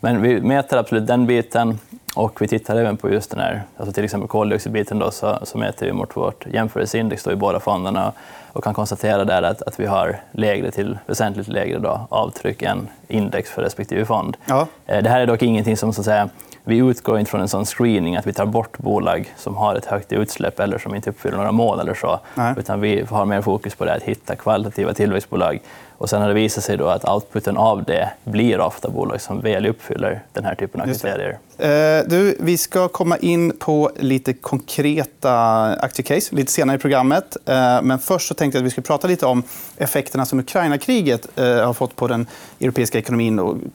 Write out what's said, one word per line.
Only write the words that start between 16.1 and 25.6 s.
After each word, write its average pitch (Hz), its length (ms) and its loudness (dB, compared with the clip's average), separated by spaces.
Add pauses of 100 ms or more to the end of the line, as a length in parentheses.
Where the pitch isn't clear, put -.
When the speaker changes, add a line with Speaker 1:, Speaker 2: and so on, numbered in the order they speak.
Speaker 1:
vi 113 120 2
utgår 117 420 4
inte 104 120 0
från 104 100 -2
en 92 80 -2
sån 98 160 -2
screening 101 520 2
att - 100 -4
vi 98 60 -4
tar 101 140 0
bort 113 320 -2
bolag 92 580 0
som 98 200 -8
har 104 180 0
ett 104 100 -4
högt - 280 -4
utsläpp - 480 -2
eller 101 180 -2
som 104 160 -8
inte 101 160 -6
uppfyller - 260 -6
några 101 160 -2
mål 107 280 2
eller - 140 -4
så. 82 260 -2 (140)
Speaker 2:
Nej. 123 220 0
Speaker 1:
Utan 101 240 -4
vi 104 300 0
har 104 140 2
mer 101 180 0
fokus 101 320 -2
på 95 100 -6
det 80 100 0
att - 80 -4
hitta - 340 -6
kvalitativa 104 580 -2
tillväxtbolag. 92 680 0 (380)